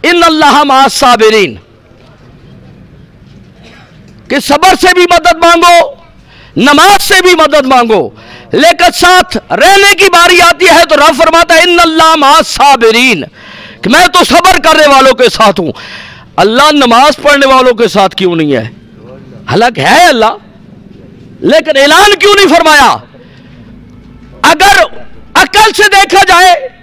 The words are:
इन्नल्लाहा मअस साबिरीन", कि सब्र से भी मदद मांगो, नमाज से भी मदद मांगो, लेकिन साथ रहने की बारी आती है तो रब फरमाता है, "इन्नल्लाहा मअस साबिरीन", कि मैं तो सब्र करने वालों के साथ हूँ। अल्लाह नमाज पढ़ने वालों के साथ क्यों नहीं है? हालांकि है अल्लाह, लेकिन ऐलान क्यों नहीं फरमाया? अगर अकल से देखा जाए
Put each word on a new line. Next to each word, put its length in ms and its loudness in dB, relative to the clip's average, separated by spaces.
इन्नल्लाहा 540 0
मअस 300 0
साबिरीन", 640 0
कि 120 -4
सब्र 340 0
से 180 0
भी 200 2
मदद 300 0
मांगो, 640 0
नमाज 440 2
से 200 -2
भी 140 2
मदद 300 0
मांगो, 480 -2
लेकिन 360 0
साथ 460 0
रहने 420 2
की 160 0
बारी 300 2
आती 260 0
है 200 2
तो 100 -2
रब 200 0
फरमाता 400 0
है, 80 2
"इन्नल्लाहा 520 0
मअस 320 0
साबिरीन", 760 0
कि 60 -4
मैं 180 2
तो 160 0
सब्र 360 0
करने 280 0
वालों 260 2
के 160 0
साथ 300 0
हूँ। 140 -6
अल्लाह 320 0
नमाज 440 2
पढ़ने 300 0
वालों 280 2
के 140 -2
साथ 300 0
क्यों 180 -2
नहीं 180 -2
है? 180 -6
हालांकि 320 -2
है 260 2
अल्लाह, 240 0
लेकिन 320 0
ऐलान 380 2
क्यों 200 0
नहीं 120 0
फरमाया? 540 2
अगर 340 0
अकल 340 0
से 180 -2
देखा 340 0
जाए 460 0